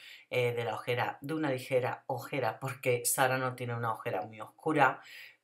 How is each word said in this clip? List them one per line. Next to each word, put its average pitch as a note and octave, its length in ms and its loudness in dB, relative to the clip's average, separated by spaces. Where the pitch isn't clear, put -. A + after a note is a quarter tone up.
eh, A#2+ 220 2
de A#2 140 -2
la A2 100 -2
ojera, A#2+ 460 0
de C#3+ 120 -4
una D#3 160 0
ligera B2+ 580 0
ojera, B2 520 -2
porque B2 460 0
Sara C3 320 4
no B2+ 180 -2
tiene A#2+ 180 -4
una A#2 200 -2
ojera A2 280 -4
muy A2 200 -10
oscura, C#3 600 2